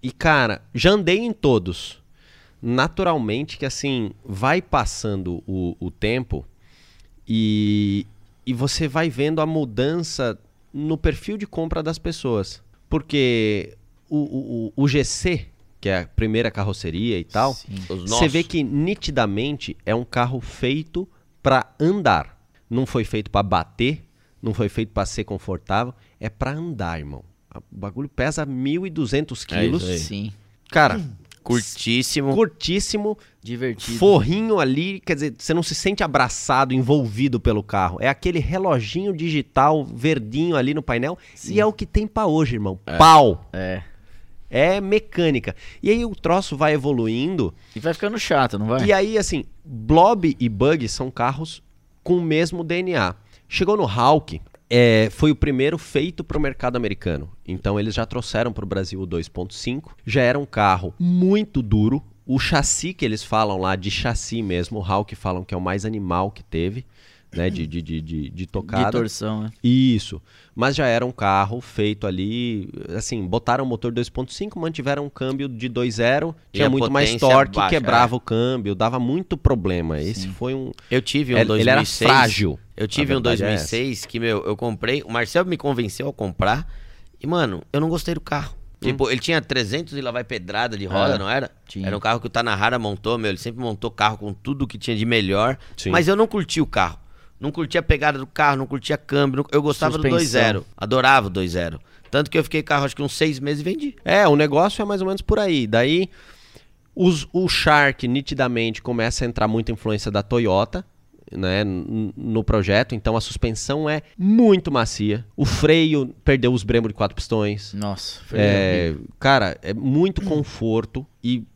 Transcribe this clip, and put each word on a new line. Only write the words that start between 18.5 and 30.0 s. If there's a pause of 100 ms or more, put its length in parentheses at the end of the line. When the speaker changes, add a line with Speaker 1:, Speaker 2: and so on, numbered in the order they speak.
Speaker 1:
que
nitidamente (100)
é
um
carro
feito (340)
pra
andar. (320)
Não
foi
feito
pra
bater, (400)
não
foi
feito
pra
ser
confortável, (260)
é
pra
andar,
irmão. (320)
O (100)
bagulho
pesa
mil
e
duzentos
Speaker 3:
É
isso (320)
Speaker 1:
quilos.
Speaker 3:
aí.
Speaker 2:
Sim. (380)